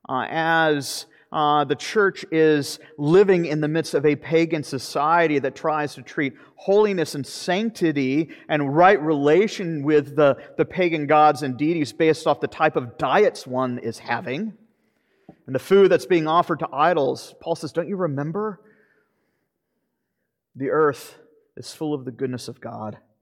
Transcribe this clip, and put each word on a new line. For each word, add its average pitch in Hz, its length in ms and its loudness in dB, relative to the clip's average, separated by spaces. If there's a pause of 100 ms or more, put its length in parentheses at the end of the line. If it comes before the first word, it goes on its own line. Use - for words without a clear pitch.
uh, 127 220 -4
as, 160 760 0 (240)
uh, 147 320 2
the 143 120 -2
church - 560 -2
is 156 480 2 (200)
living 175 480 4
in 151 140 -2
the 151 60 -2
midst 160 280 -4
of 147 100 0
a 147 100 4
pagan 160 460 0
society 151 800 0
that 127 160 -4
tries 151 400 -4
to 123 80 -20
treat 143 300 -4 (220)
holiness 196 600 0
and 139 100 -6
sanctity 160 1040 -2 (180)
and 147 280 -2
right 180 260 6
relation 160 800 0
with 139 340 0
the, 139 220 4 (200)
the 156 80 2
pagan 165 420 -2
gods 151 340 6
and 131 160 -4
deities 151 360 -2
based 160 340 2
off 143 140 0
the 143 60 -4
type - 280 -4
of 127 240 -6
diets 170 480 0
one 127 320 -4
is 113 180 -8
having. 143 560 -8 (920)
And 123 80 -12
the 131 60 -4
food 190 320 6
that's 170 140 2
being 160 220 0
offered 165 320 0
to 160 140 -6
idols, 143 640 0
Paul 165 160 -6
says, 160 160 -10
"Don't 165 160 -4
you 190 100 -8
remember? 165 640 -6 (1900)
The 127 140 -6
earth 147 500 -2 (360)
is - 180 -16
full 151 200 -6
of 131 120 -8
the 131 60 -8
goodness 127 360 -8
of - 120 -16
God. 110 380 -12 (240)